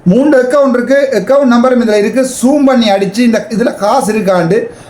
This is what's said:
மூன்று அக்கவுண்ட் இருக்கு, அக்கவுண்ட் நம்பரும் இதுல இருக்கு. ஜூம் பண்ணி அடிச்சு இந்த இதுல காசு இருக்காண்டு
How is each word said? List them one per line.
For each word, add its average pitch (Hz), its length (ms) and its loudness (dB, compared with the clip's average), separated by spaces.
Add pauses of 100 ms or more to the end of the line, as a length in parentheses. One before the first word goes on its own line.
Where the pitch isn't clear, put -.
மூன்று 262 380 2
அக்கவுண்ட் 269 320 0
இருக்கு, 247 240 0 (140)
அக்கவுண்ட் 254 400 0
நம்பரும் 240 300 2
இதுல 214 120 0
இருக்கு. 208 320 0 (160)
ஜூம் 285 220 2
பண்ணி 240 260 2
அடிச்சு 196 280 -2
இந்த 220 300 0
இதுல 233 260 -4
காசு 214 380 -2
இருக்காண்டு 190 540 -2 (240)